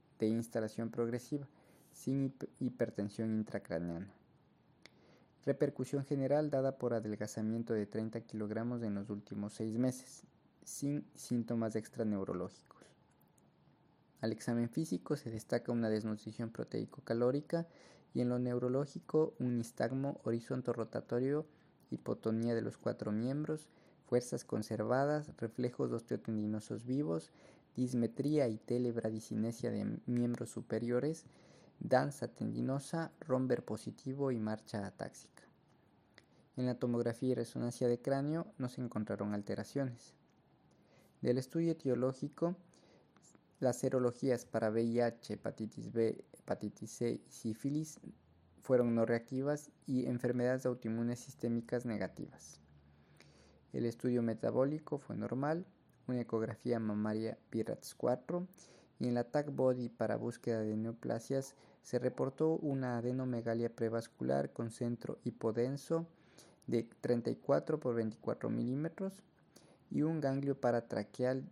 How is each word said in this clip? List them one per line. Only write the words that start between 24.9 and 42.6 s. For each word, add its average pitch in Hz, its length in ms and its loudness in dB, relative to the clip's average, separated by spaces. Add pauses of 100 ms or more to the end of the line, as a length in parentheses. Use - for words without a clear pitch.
reflejos 123 560 -2
osteotendinosos 113 920 -4
vivos, 151 460 -2 (440)
dismetría 127 720 2
y 110 80 -2
telebradicinesia 113 1120 -2
de 107 360 -2
miembros 120 420 2
superiores, 120 800 -2 (540)
danza 131 480 2
tendinosa, 127 920 -2
romber 127 420 2
positivo 135 680 -4
y 120 80 0
marcha 107 480 -4
atáxica. - 480 -12 (1200)
En 127 100 0
la 123 100 0
tomografía 120 540 2
y 127 40 4
resonancia 120 540 0
de 120 120 4
cráneo 143 460 0 (120)
no 127 100 -2
se 123 120 -8
encontraron 107 540 -2
alteraciones. 107 800 -4 (1080)
Del 123 160 4
estudio 165 360 0
etiológico, 135 840 0 (1040)